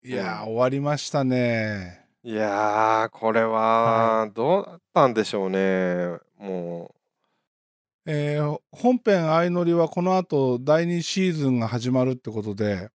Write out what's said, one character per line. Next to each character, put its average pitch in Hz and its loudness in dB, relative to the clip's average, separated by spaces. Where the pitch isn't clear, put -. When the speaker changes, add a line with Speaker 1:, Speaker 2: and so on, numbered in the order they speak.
Speaker 1:
い 123 -12
や 113 -6
ー、 - -
Speaker 2:
う - -
ん。 - -10
Speaker 1:
終 - -4
わ 123 2
り 139 -2
ま 147 -2
し - -10
た 143 0
ね。 110 -2
Speaker 2:
い 117 -10
や 107 2
ー、 - -8
こ 110 -2
れ 113 4
は、 113 2
Speaker 3:
は 110 0
い。 101 -12
Speaker 2:
ど 139 0
う - -10
だ - -20
っ - -20
た 147 6
ん 123 2
で 107 2
し - -6
ょ 98 0
う - -2
ね、 92 0
も 90 -10
う。 - -20
Speaker 1:
え 147 -2
ー、 147 -2
本 247 0
編 185 2
「相 165 2
乗 175 0
り」 170 2
は 165 2
こ 180 -4
の 185 2
後、 135 0
第 151 2
二 175 -2
シ 185 0
ー - -2
ズ 143 0
ン 123 0
が 113 -2
始 120 -2
ま 127 2
る 131 0
っ 127 -4
て 117 -14
こ 110 -6
と 104 -6
で 104 -2